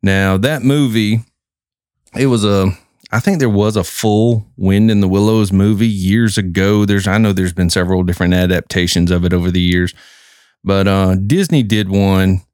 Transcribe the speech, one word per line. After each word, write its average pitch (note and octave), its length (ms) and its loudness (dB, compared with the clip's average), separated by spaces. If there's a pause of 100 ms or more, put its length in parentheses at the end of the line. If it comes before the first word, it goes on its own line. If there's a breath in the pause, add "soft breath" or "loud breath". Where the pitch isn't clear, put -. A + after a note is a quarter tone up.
Now, G2 360 2
that C3 240 -2
movie, A#2 580 0 (960)
it C3 100 0
was A#2 180 0
a, G2 320 0 (360 soft breath)
I A2+ 80 -2
think G3 180 -2
there C3 100 0
was G#2 280 0
a F#2+ 80 -2
full A2 720 -2
Wind G2 340 2
in G#2 100 2
the G2 80 2
Willows G#2 440 0
movie G2+ 340 2
years G#2 500 0
ago. G2 480 0
There's, G2 220 0
I G2 120 0
know G#2+ 140 2
there's F#2 200 -2
been F2 180 -2
several F#2 320 0
different F2+ 320 0
adaptations F2+ 760 0
of F2 120 0
it F2+ 80 0
over F2+ 200 -2
the F2+ 80 0
years, F2+ 340 0 (680 soft breath)
but, G2 240 0
uh, F#2+ 260 2
Disney C#3 480 0
did G#2+ 260 -2
one F#2+ 540 0 (100)